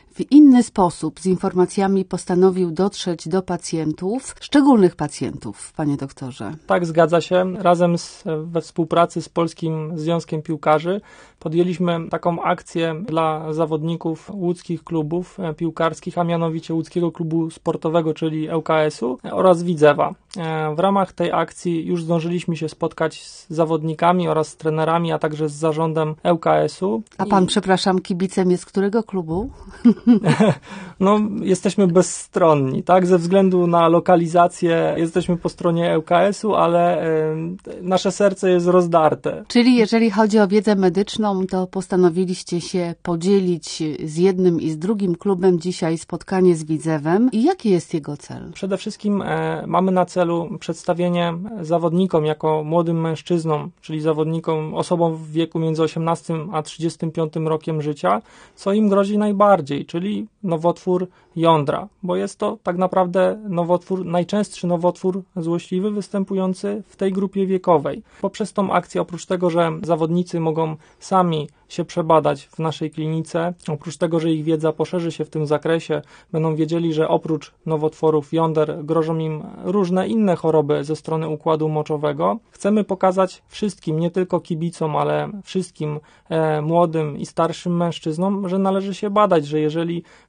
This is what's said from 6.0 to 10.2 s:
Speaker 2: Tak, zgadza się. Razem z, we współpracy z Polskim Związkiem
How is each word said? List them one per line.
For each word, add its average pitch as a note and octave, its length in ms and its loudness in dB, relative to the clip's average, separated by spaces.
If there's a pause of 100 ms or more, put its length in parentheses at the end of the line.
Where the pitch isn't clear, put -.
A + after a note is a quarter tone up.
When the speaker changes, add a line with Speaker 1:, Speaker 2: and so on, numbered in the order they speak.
Speaker 2:
Tak, F#3 180 0
zgadza E3 360 4
się. F#3 380 0
Razem F3 380 4
z, - 260 -16 (200)
we E3 180 -4
współpracy E3+ 600 0
z - 80 -16
Polskim D#3+ 680 -4
Związkiem D#3+ 460 -4